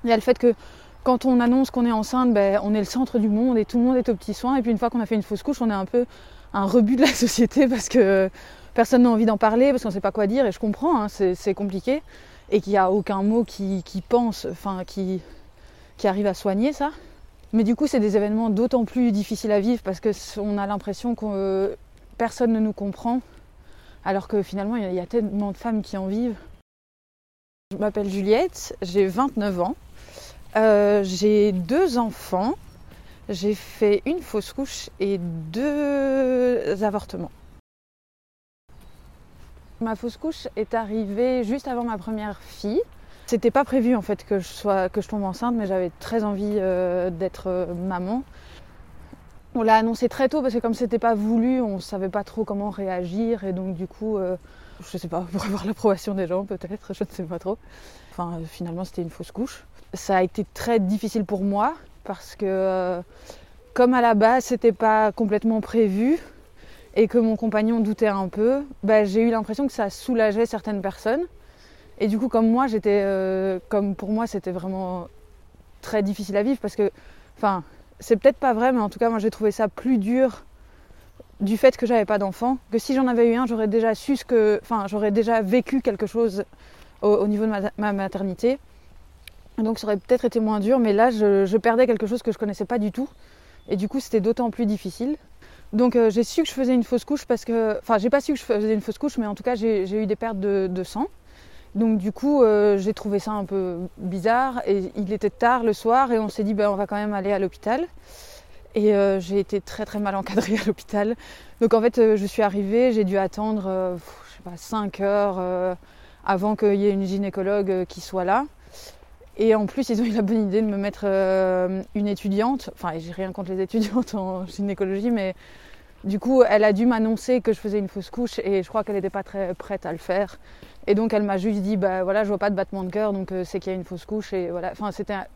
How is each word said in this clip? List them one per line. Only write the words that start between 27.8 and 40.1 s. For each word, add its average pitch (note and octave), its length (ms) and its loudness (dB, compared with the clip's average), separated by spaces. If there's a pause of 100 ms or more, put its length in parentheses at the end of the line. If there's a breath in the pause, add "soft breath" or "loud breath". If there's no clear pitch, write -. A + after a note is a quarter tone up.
Juliette, G#3 720 0
j'ai F#3+ 260 0
vingt-neuf G3+ 520 -2
ans, G3 160 -2 (800 loud breath)
euh, G#3 480 6
j'ai G3+ 480 4
deux A#3+ 460 0
enfants, A3 580 -2 (760 loud breath)
j'ai G3+ 240 -2
fait G#3 520 0
une E4 160 -2
fausse - 320 -6
couche - 360 -8 (100)
et G3 200 -2
deux B3+ 1600 0
avortements. G3 480 -4 (2500)
Ma A3+ 140 -2
fausse A#3+ 220 -8